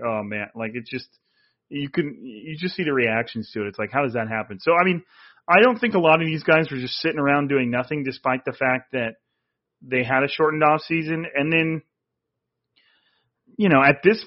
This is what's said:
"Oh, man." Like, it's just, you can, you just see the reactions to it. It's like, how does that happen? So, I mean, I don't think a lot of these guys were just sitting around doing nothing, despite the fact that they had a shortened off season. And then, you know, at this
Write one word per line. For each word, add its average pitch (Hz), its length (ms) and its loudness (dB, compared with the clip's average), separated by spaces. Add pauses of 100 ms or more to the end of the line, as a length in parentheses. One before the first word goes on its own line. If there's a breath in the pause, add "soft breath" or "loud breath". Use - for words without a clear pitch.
"Oh, 110 180 -2
man." 104 320 -8
Like, 113 200 -8
it's 120 140 -10
just, 127 200 -12 (600)
you 143 200 -8
can, 147 340 -4
you 127 360 -14
just 180 160 -6
see 185 80 -6
the 147 100 -2
reactions 117 600 -2
to 107 100 -6
it. 101 60 -6
It's 98 100 -14
like, 104 120 -6
how 139 120 0
does 123 100 -4
that 117 140 -4
happen? 110 320 -8
So, 165 200 2
I 180 60 4
mean, 175 160 0 (480 soft breath)
I 185 140 8
don't 240 160 4
think 220 160 0
a 190 40 4
lot 165 220 4
of 160 60 -2
these 156 160 -4
guys 160 260 4
were 139 80 -8
just 127 220 -8
sitting 160 200 -2
around 143 280 2
doing 131 240 0
nothing, 131 320 -4
despite 131 420 -4
the 131 80 -6
fact 127 380 -2
that 117 240 -4 (680)
they 127 220 -2
had 131 200 2
a 139 40 0
shortened 156 360 0
off 151 180 4
season. 165 520 -4
And 143 180 -2
then, 160 300 0 (1800)
you 208 120 4
know, 139 120 6
at 139 220 2
this 214 240 4